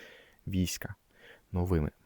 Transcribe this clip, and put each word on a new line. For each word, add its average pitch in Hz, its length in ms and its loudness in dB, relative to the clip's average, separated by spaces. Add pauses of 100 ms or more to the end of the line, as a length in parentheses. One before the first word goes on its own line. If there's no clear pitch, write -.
(480)
війська 92 480 -2 (560)
новими 87 400 2 (140)